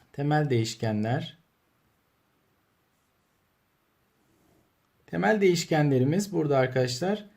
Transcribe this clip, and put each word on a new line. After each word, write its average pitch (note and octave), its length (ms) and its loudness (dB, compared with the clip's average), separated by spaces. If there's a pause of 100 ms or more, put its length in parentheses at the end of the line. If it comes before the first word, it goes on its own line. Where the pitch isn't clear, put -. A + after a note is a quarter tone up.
(140)
Temel D3 360 -2
değişkenler. A2+ 880 -4 (3750)
Temel G3 360 0
değişkenlerimiz D#3+ 880 2
burada D3+ 260 0
arkadaşlar C3 680 -2 (120)